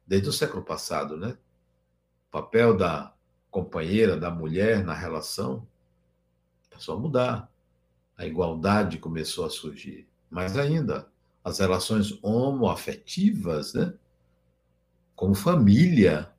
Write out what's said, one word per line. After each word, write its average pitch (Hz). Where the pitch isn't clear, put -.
desde 98
o -
século -
passado, 78
né? 110
O -
papel 110
da 85
companheira, 90
da 85
mulher 92
na 82
relação, 82
começou -
a 101
mudar. 123
A 87
igualdade 85
começou 80
a 78
surgir. 76
Mais 92
ainda, 143
as 104
relações 101
homoafetivas, 113
né? 180
Como 98
família, 117